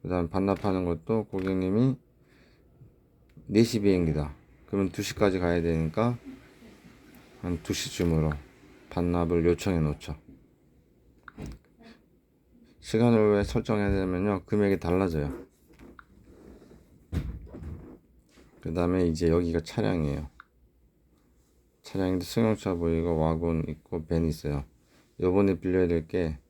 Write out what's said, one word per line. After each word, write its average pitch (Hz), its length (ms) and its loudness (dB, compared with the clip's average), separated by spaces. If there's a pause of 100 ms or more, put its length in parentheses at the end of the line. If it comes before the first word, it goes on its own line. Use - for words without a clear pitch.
그다음 87 260 -2
반납하는 95 560 0
것도 104 400 -2
고객님이 95 680 0 (1500)
네 107 160 6
시 113 160 0
비행기다. 80 560 2 (360)
그러면 98 200 0
두 104 120 -6
시까지 95 360 0
가야 87 220 2
되니까 82 560 0 (1200)
한 90 200 -4
두 - 120 -6
시쯤으로 80 580 0 (580)
반납을 87 560 0
요청해 87 340 2
놓죠. 76 360 -2 (2750)
시간을 110 540 4
왜 101 100 4
설정해야 107 460 0
되냐면요, 95 560 0
금액이 101 340 2
달라져요. 82 680 -2 (3250)
그다음에 87 460 2
이제 82 200 0
여기가 82 340 2
차량이에요. 78 680 -2 (1500)
차량인데 92 420 -2
승용차 110 500 0
보이고 82 420 0
와곤 80 500 0
있고 80 380 -8
밴 82 200 0
있어요. 73 380 -4 (560)
요번에 92 400 2
빌려야 92 280 2
될 82 200 0
게 80 320 -2 (100)